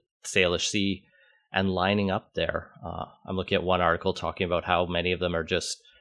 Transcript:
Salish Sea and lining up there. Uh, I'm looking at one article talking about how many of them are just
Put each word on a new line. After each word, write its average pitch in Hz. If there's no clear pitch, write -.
Salish 87
Sea 98
and 98
lining 95
up 104
there. -
Uh, 87
I'm 95
looking 92
at 85
one 90
article 87
talking 85
about 85
how 87
many 87
of 80
them 87
are 82
just -